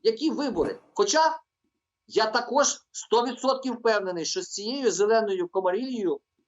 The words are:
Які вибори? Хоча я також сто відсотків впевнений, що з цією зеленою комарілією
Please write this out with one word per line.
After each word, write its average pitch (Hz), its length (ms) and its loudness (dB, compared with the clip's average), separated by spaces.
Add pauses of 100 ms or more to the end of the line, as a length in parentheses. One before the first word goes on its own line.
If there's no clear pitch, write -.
Які 226 280 0
вибори? 214 480 -2 (140)
Хоча 311 460 2 (680)
я 214 180 2
також 233 520 0 (140)
сто - 340 0
відсотків 262 480 -2
впевнений, 202 520 0
що 185 160 -4
з 185 60 -12
цією 233 440 -2
зеленою 202 560 2
комарілією 190 720 -2 (280)